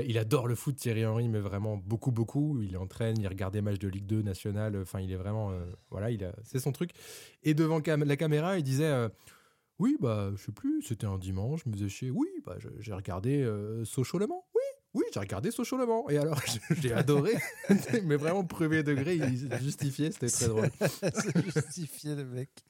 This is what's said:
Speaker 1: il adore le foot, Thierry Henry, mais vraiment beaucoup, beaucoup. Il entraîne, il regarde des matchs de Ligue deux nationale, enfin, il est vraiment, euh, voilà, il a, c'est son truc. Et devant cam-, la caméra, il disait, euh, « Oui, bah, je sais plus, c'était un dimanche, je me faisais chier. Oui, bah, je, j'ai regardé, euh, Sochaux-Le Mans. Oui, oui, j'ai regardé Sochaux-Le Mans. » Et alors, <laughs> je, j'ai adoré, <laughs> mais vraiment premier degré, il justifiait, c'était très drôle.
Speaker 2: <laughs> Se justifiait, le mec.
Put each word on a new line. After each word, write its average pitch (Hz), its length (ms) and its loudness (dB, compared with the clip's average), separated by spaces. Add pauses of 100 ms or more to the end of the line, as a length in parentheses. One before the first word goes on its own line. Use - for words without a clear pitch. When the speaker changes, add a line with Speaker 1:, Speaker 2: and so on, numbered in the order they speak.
Speaker 1:
il 113 80 2
adore 113 300 2
le 120 80 0
foot, 131 220 -2
Thierry 113 280 0
Henry, 113 240 2
mais 110 120 0
vraiment 101 360 -2
beaucoup, 104 360 0
beaucoup. 131 500 0
Il 92 160 -4
entraîne, 113 400 -2
il 104 80 0
regarde 95 260 -4
des 104 100 0
matchs 101 180 0
de 98 80 0
Ligue 101 180 -6
deux 107 160 2
nationale, 104 580 -2
enfin, 95 200 -6
il 95 100 -4
est 95 60 -2
vraiment, 101 340 -2
euh, 90 140 -4 (260)
voilà, 104 220 -2
il 98 120 -4
a, 90 80 -6 (120)
c'est 131 160 -4
son 143 100 -2
truc. 170 220 -4 (500)
Et 156 100 2
devant 160 280 4
cam-, 151 240 2
la 143 120 2
caméra, 160 420 2
il 165 40 2
disait, 135 240 2
euh, « 127 220 2 (720)
Oui, 269 220 4
bah, 107 340 2
je 101 80 -8
sais 110 100 -8
plus, 302 280 -2
c'était - 260 -4
un 95 120 0
dimanche, 95 480 -2
je - 20 -4
me 110 60 -2
faisais 101 160 -2
chier. 127 200 -6
Oui, 240 180 0 (180)
bah, - 120 -8
je, 104 100 -12 (100)
j'ai 107 160 -8
regardé, 101 480 0
euh, 110 420 -2
Sochaux-Le 170 420 -2
Mans. 349 280 -6
Oui, 480 80 4 (320)
oui, 285 180 2
j'ai - 80 -2
regardé 104 300 -2
Sochaux-Le 247 340 -2
Mans. » 233 260 0
Et 147 60 4
alors, 147 240 2
<laughs> - 60 -2
je, 117 340 -2
j'ai 127 140 2
adoré, 143 400 4 (340)
<laughs> 202 360 6
mais 147 120 4
vraiment 165 280 2
premier 160 400 2
degré, 147 320 2
il 131 340 0 (100)
justifiait, 143 520 0
c'était - 180 -2
très 120 180 2
drôle. 110 220 4 (100)
Speaker 2:
<laughs> - 0 - (220)
Se 185 400 2
justifiait, 151 720 -4
le 143 100 -6
mec. 127 240 -6 (220)